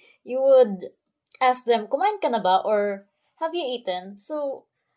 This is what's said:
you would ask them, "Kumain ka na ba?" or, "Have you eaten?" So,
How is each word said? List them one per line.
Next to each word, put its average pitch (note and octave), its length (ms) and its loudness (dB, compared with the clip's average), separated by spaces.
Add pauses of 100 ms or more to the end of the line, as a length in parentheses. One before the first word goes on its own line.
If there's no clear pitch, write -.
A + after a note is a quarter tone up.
(240)
you B3+ 180 -4
would B3+ 480 4 (500)
ask B3+ 240 2
them, A3+ 220 0
"Kumain F#4+ 340 -2
ka D#4 80 -2
na A3+ 140 -2
ba?" F#3 220 4
or, G3+ 420 -2 (320)
"Have D#4+ 160 -6
you F4 80 -4
eaten?" G3+ 560 -8
So, G3 480 -6 (300)